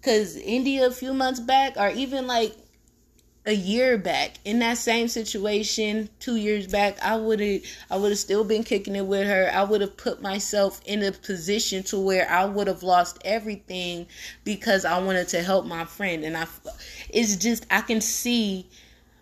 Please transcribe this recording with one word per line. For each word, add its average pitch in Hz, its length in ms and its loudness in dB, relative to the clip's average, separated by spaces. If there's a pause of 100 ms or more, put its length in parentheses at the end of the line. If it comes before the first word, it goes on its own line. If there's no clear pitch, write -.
'Cause 214 340 2
India 262 500 0
a 247 40 4
few 262 240 -6
months 254 260 0
back, 262 380 2
or 202 100 2
even, 254 380 -2
like, 233 280 0 (920)
a 214 80 2
year 226 420 2
back, 165 480 -2
in 214 140 0
that 240 180 2
same 233 320 0
situation, 214 1000 -2 (100)
two 240 160 -2
years 208 300 0
back, 202 360 0
I 214 140 0
would've, 208 460 0 (260)
I 185 80 -4
would've 202 220 2
still 208 260 0
been 214 200 0
kicking 196 320 -2
it 196 100 -2
with 196 200 0
her. 190 240 4
I 190 120 2
would've 202 340 0
put - 240 -4
myself 196 640 -2
in 208 180 -2
a 196 80 0
position 190 760 -4
to 196 140 -2
where 190 320 2
I 180 140 4
would've 196 380 -2
lost 180 420 4
everything 185 840 -4 (380)
because 196 400 0
I 170 140 2
wanted 185 300 0
to 170 140 0
help 185 220 2
my 170 220 -6
friend. 170 360 -4
And 160 140 -4
I, - 100 -2 (600)
it's 208 280 2
just, 214 340 0
I 202 100 4
can 226 220 0
see 214 680 -2 (540)